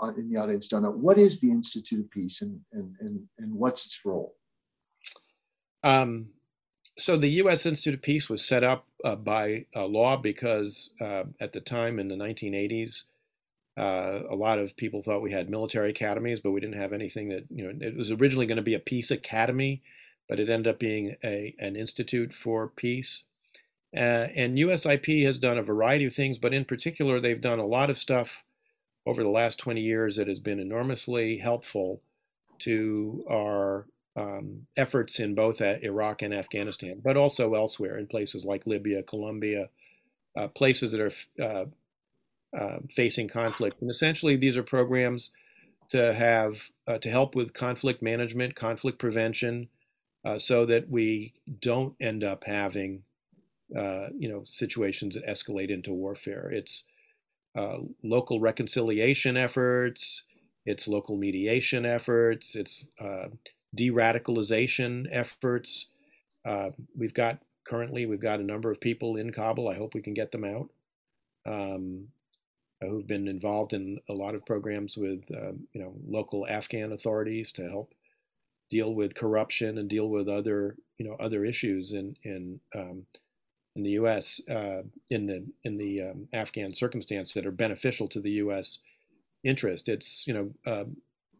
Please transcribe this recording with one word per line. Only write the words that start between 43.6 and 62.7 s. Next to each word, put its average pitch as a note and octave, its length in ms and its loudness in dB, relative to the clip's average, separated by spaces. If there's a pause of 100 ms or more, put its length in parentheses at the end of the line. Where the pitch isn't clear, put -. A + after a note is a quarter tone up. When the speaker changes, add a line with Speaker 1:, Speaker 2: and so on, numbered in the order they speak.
Speaker 2:
And A#2+ 80 -2
essentially, D#3 460 4
these B2+ 220 4
are B2+ 60 0
programs B2 680 2 (580)
to A#2 240 6
have, A2 580 4 (140)
uh, A#2 120 0
to A2+ 120 -4
help C3 240 4
with A#2+ 200 0
conflict B2 480 0
management, A#2+ 540 0
conflict A#2 440 -2
prevention, A#2 680 0 (560)
uh, G#2+ 120 -2
so A#2+ 280 6
that A#2 240 4
we A2 440 0 (280)
don't B2+ 400 0
end A2 220 -2
up G2 200 -4
having, G2 600 -4 (760)
uh, G2 400 -4
you D3+ 100 -6
know, G2+ 180 -8
situations G2+ 720 -2
that - 100 -8
escalate G2 440 -4
into F#2+ 240 -4
warfare. F#2+ 580 -6
It's, - 320 -4 (720)
uh, G2+ 220 -4 (260)
local A#2 380 2
reconciliation A2+ 960 2
efforts, B2 840 0 (420)
it's G#2 220 -2
local G#2 280 -2
mediation G#2+ 680 0
efforts, A#2 720 2
it's, - 340 -4 (100)